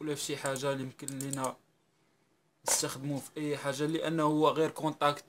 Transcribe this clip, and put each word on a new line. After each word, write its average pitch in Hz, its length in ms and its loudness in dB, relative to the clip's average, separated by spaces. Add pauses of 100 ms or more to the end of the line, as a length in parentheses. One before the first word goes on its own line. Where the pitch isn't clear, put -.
ولا 151 140 -2
في 139 60 -6
شي 143 160 -4
حاجه 135 360 -2
اللي 135 100 -4
يمكن 131 240 -10
لينا 135 500 -4 (1120)
نستخدموه 143 500 -2
في - 180 -12
اي 147 200 -2
حاجه، 139 300 -2
لانه 160 360 0
هو 151 260 6
غير 143 220 4
كونتاكت 147 580 0